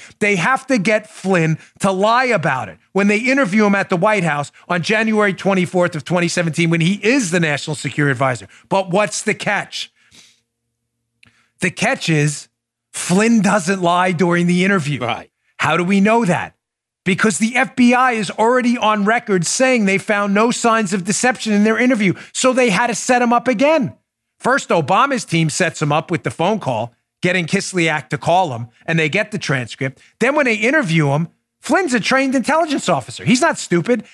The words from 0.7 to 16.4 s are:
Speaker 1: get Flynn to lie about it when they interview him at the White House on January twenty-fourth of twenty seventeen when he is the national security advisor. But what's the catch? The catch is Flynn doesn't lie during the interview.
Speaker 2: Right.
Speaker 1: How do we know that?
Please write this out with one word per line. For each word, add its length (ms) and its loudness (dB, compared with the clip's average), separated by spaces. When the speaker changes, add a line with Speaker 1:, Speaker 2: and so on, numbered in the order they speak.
Speaker 1:
get 320 -2
Flynn 480 0
to 100 2
lie 340 2
about 460 -2
it 80 -20
when 160 2
they 100 2
interview 480 2
him 80 4
at 160 -2
the 80 2
White 260 2
House 260 -2
on 160 -2
January 520 0
twenty-fourth 600 0
of 100 -8
twenty 240 0
seventeen 420 0
when 100 0
he 140 2
is 280 0
the 80 0
national 360 -2
security 360 -2
advisor. 360 -2
But 180 0
what's 320 -2
the 140 -4
catch? 580 -6
The 100 -2
catch 380 -4
is 400 -2
Flynn 500 2
doesn't 400 0
lie 300 2
during 340 0
the 180 2
interview. 360 0
Speaker 2:
Right. 300 -6
Speaker 1:
How 180 0
do 80 0
we 160 2
know 240 2
that? 300 -2